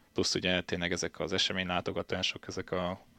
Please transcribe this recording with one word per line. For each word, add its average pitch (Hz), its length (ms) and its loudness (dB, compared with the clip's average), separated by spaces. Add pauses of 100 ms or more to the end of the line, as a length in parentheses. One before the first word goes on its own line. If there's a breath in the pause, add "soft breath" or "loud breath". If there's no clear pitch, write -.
(140 soft breath)
Plusz - 220 2
ugye 92 260 4
tényleg 87 300 -2
ezek 85 280 -2
az 82 140 -2
eseménylátogatások, 92 1120 0
ezek 92 240 -6
a, 90 340 -2 (140)